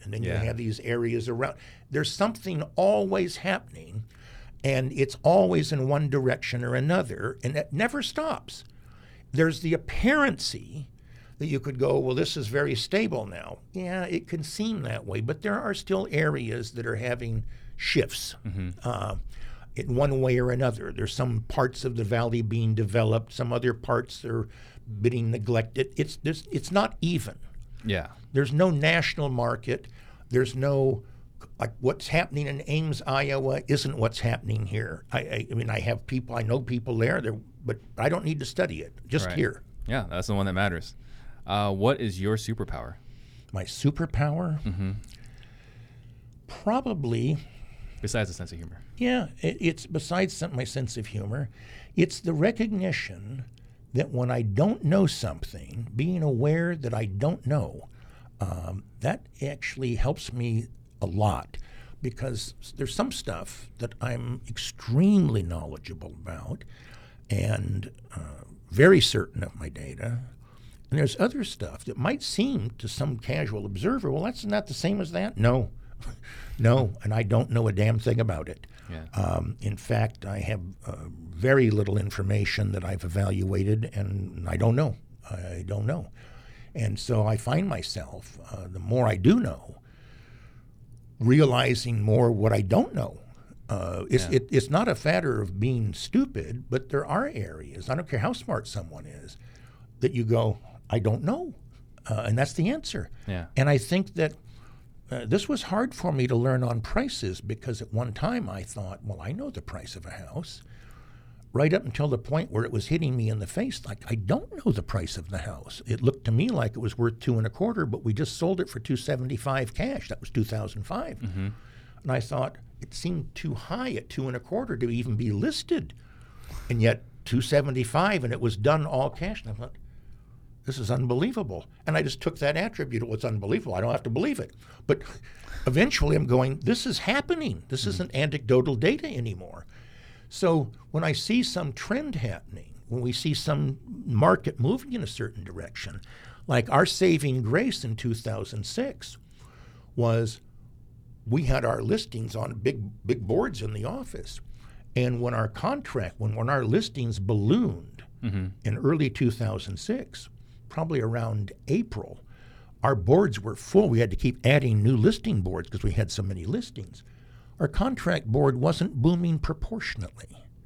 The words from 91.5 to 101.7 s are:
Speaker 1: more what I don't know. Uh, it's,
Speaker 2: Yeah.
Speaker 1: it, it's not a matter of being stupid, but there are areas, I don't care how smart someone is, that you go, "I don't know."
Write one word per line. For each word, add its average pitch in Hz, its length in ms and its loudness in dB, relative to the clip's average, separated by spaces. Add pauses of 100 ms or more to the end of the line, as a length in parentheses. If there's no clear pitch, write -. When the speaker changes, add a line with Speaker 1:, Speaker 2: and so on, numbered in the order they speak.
Speaker 1:
more 117 300 6
what 107 200 4
I 107 100 4
don't 110 320 4
know. - 240 -4 (500)
Uh, 90 420 -2
it's, 123 140 4
Speaker 2:
Yeah. - 120 2
Speaker 1:
it, 107 140 2
it's 127 200 4
not 196 180 4
a 165 160 2
matter 151 360 2
of 95 200 -4
being 113 340 2
stupid, 120 760 -2
but 131 200 0
there 143 180 0
are 208 260 0
areas, 78 560 -8
I 131 60 0
don't 165 140 -4
care 131 100 0
how 143 140 2
smart - 340 -4
someone 78 400 -8
is, 73 300 -16 (640)
that 127 120 4
you 120 120 0
go, 113 340 4 (300)
"I 110 100 2
don't 110 240 2
know." 277 320 -2 (540)